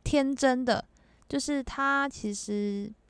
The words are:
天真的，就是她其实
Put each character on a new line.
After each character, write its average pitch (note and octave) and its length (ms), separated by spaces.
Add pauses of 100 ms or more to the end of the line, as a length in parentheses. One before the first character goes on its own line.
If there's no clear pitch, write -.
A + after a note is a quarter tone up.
天 C#4 320
真 B3+ 300
的， A#3+ 200 (440)
就 C#4 100
是 C#4+ 240
她 C#4 460
其 G#3+ 260
实 G#3 580 (180)